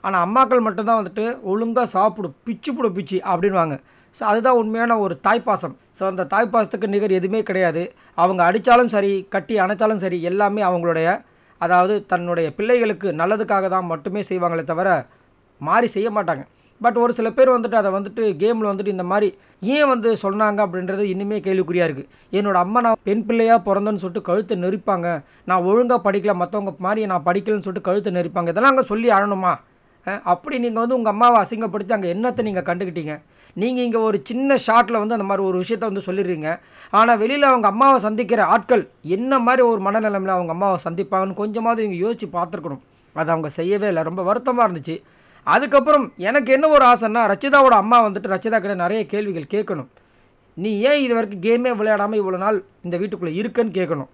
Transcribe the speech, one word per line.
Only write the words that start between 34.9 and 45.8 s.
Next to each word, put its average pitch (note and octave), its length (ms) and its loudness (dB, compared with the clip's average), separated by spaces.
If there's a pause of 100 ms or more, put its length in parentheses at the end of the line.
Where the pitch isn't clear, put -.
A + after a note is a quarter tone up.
வந்து A3 220 0
அந்த G#3 100 -2
மாதிரி G3 240 0
ஒரு F3+ 120 0
விஷயத்த F#3 200 -4
வந்து G3 260 -4
சொல்லிடுறீங்க. F3+ 540 -4 (320)
ஆனா, A#3 240 4
வெளியில A#3 240 0
அவங்க B3+ 280 4
அம்மாவை B3+ 320 4
சந்திக்கிற G#3+ 460 0
ஆட்கள் G#3 440 2 (120)
என்ன A#3+ 380 0
மாதிரி B3 280 4
ஒரு A3 140 0
மனநிலைமையில G3+ 460 -2
அவங்க F3+ 240 -2
அம்மாவை F#3 260 0 (120)
சந்திப்பாங்கன்னு F#3+ 440 -4
கொஞ்சமாவது A3 560 -2
இவங்க F#3 200 -2
யோசிச்சு A3+ 240 -6
பார்த்துருக்கணும். E3+ 460 -6 (340)
அதை D#3+ 180 -2
அவங்க D#3+ 180 -2
செய்யவே G3 380 -2
இல்ல. E3 160 0
ரொம்ப F3+ 300 -2
வருத்தமா B3 240 -2
இருந்துச்சு. E3+ 440 -2 (420)
அதுக்கப்புறம் C4+ 760 2